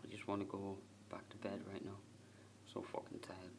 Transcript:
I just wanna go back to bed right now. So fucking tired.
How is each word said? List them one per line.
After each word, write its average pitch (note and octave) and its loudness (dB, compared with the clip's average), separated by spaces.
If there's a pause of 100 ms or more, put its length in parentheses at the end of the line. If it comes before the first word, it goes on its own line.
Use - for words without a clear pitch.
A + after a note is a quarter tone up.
I - -6
just G#2 -2
wanna G2+ 8
go G2 2 (320)
back - -2
to - -8
bed G#2 4 (100)
right G2 0
now. G2+ 0 (720)
So - 4
fucking - 2
tired. - -4